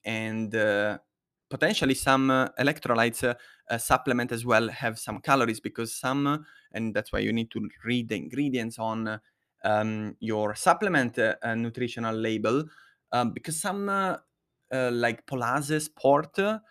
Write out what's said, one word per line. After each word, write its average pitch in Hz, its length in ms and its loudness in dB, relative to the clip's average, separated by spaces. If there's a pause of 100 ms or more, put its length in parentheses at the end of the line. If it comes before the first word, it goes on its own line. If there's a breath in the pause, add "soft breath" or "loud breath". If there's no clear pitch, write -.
and, 110 500 -4
uh, 104 440 2 (520)
potentially 147 440 0
some, 135 360 4
uh, 131 180 4 (100)
electrolytes, 120 640 2
uh, 120 120 2 (360 loud breath)
uh, 117 80 -2
supplement 123 520 0
as 117 140 -4
well 117 240 4
have 110 300 -6
some 110 220 -8
calories, 120 380 2
because 117 360 -6
some, 139 320 -2
uh, 147 120 0 (340 loud breath)
and 113 220 -4
that's - 180 -4
why - 60 -2
you 107 140 0
need 113 180 -2
to 104 180 -6 (160)
read 120 240 -2
the 110 80 -2
ingredients 120 600 -4
on, 110 300 -4
uh, 110 100 -6 (460)
um, 107 560 0
your 107 340 -2
supplement, 160 640 2
uh, 110 240 2
uh, 113 120 -2
nutritional 117 600 -4
label, 113 500 0 (480 loud breath)
um, 120 200 2
because - 260 -8
some, 202 300 -4
uh, 196 280 0 (560)
uh, 127 200 0
like 120 340 0
Polase 139 540 0
Sport, 147 580 2
uh, 208 200 0 (120 soft breath)